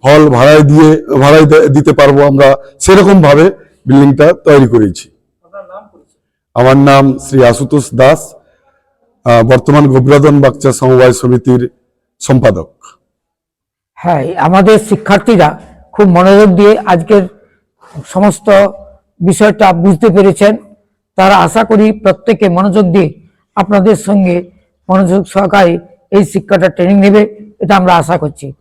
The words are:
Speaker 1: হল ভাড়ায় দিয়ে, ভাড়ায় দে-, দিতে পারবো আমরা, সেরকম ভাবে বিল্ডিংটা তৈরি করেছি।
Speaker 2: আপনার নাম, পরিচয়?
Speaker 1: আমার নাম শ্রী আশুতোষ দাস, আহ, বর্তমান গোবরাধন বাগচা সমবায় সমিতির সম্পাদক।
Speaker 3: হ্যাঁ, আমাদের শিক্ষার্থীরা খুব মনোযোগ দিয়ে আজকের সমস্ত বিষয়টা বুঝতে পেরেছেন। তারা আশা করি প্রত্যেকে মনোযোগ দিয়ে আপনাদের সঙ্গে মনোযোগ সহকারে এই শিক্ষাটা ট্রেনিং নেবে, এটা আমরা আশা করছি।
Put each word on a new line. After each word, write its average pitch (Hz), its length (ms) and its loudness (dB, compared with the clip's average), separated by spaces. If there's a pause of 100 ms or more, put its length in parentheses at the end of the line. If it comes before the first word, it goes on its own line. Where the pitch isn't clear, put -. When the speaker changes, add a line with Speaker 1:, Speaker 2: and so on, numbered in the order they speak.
Speaker 1:
হল 151 240 4
ভাড়ায় 143 340 2
দিয়ে, 151 580 0
ভাড়ায় 151 240 4
দে-, 156 240 2
দিতে 147 240 0
পারবো 139 300 2
আমরা, 139 340 2 (240)
সেরকম 190 420 2
ভাবে 151 280 2 (360)
বিল্ডিংটা 143 460 2
তৈরি 139 360 0
করেছি। 107 420 -4 (340)
Speaker 2:
আপনার 196 240 -20
নাম, 202 240 -20
পরিচয়? - 300 -20 (320)
Speaker 1:
আমার 127 220 0
নাম 139 420 0
শ্রী 135 260 -2
আশুতোষ 123 500 -2
দাস, 131 400 0 (880)
আহ, 117 180 2
বর্তমান 135 440 0
গোবরাধন 139 540 2
বাগচা 135 320 -2
সমবায় 127 400 0
সমিতির 123 580 -2 (500)
সম্পাদক। 110 500 -4 (1200)
Speaker 3:
হ্যাঁ, 139 420 -6
আমাদের 190 420 0 (100)
শিক্ষার্থীরা 190 720 -2 (340)
খুব 202 160 0
মনোযোগ 185 480 2
দিয়ে 208 300 2
আজকের 190 360 0 (840)
সমস্ত 196 600 0 (540)
বিষয়টা 196 520 0
বুঝতে 180 360 0
পেরেছেন। 202 480 0 (600)
তারা 190 200 0
আশা 180 280 -2
করি 214 280 0
প্রত্যেকে 202 560 -4
মনোযোগ 190 360 -2
দিয়ে 175 280 -2 (420)
আপনাদের 202 420 -2
সঙ্গে 180 540 -4 (400)
মনোযোগ 190 360 -2
সহকারে 190 520 -2 (320)
এই 196 140 0
শিক্ষাটা 185 440 -4
ট্রেনিং 190 320 -2
নেবে, 208 600 -2
এটা 196 160 -2
আমরা 180 200 0
আশা 165 220 -4
করছি। 143 420 -12